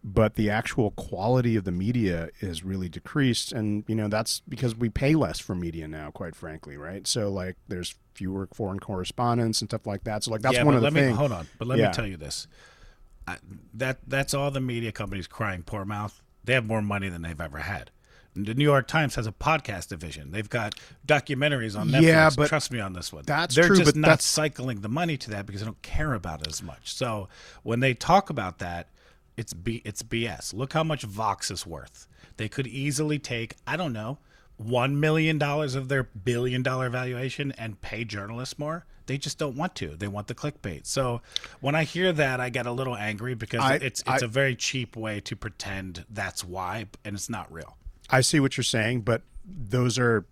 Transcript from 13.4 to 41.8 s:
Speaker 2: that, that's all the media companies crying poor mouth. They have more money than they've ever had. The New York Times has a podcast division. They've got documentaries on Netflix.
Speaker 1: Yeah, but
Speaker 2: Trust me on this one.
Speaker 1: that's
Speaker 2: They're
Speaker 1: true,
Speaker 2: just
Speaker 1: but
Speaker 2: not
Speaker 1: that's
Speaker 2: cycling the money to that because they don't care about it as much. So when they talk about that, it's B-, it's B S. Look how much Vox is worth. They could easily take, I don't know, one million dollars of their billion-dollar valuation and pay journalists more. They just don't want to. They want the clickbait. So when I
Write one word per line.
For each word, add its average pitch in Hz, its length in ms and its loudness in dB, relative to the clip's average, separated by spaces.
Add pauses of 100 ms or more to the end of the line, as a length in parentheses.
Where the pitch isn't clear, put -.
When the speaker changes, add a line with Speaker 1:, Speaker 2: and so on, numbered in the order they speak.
Speaker 2:
that, 127 340 -4
that's 135 260 0
all 143 160 0
the 135 120 -2
media 117 320 -2
companies 98 340 -6
crying 95 340 -4
poor 98 240 -6
mouth. 104 360 -6 (240)
They 123 80 2
have 123 120 4
more 110 160 0
money 101 280 -2
than 87 120 -8
they've 82 200 -8
ever 76 180 -8
had. 90 320 -8 (460)
The 104 160 -4
New 143 120 4
York 139 240 6
Times 156 260 2
has 110 120 -2
a 104 40 -4
podcast 131 560 -2
division. 78 440 -10
They've 104 180 -6
got 110 260 -4 (320)
documentaries 135 720 2
on - 80 0
Netflix. - 140 6
Speaker 1:
Yeah, 160 340 10
but 147 140 4
Speaker 2:
Trust 151 200 0
me 120 120 -4
on 95 100 -4
this 90 220 -8
one. 76 120 -12
Speaker 1:
that's 151 300 0
Speaker 2:
They're 170 100 10
Speaker 1:
true, 190 120 10
Speaker 2:
just 151 160 8
Speaker 1:
but - 20 4
Speaker 2:
not 156 140 6
Speaker 1:
that's - 160 8
Speaker 2:
cycling 127 560 0
the 104 80 -4
money 160 260 0
to - 140 -10
that 101 160 -6
because 98 160 -8
they 110 40 -4
don't 110 160 -10
care 151 320 0
about 87 280 -6
it 78 80 -6
as - 120 -6
much. 78 320 -12
So 110 360 -4 (340)
when 117 160 0
they - 140 4
talk 185 360 4
about 101 300 -6
that, 87 300 -6 (480)
it's 110 160 -10
B-, 113 320 -6
it's 107 180 -8
B 113 240 -2
S. - 260 -8
Look 120 200 -6
how 160 100 2
much 156 200 -2
Vox 101 460 -2
is 92 160 -8
worth. 76 440 -14 (260)
They 107 140 -4
could 131 180 -4
easily 143 520 -2
take, 117 360 -6 (100)
I 143 120 -2
don't 165 160 -2
know, 110 240 -6 (400)
one 123 420 0
million 156 380 4
dollars 147 360 0
of 131 140 -4
their 135 160 2
billion-dollar 127 840 0
valuation 127 640 -4
and 113 280 -10
pay 113 220 -6
journalists 107 560 -8
more. 156 260 -6 (200)
They 131 120 -4
just 143 200 -6
don't 139 180 -2
want 165 200 -2
to. 76 200 -6
They 98 140 -6
want 101 180 -6
the 120 80 -8
clickbait. 101 520 -8
So 123 340 -2 (400)
when 135 120 0
I 156 120 2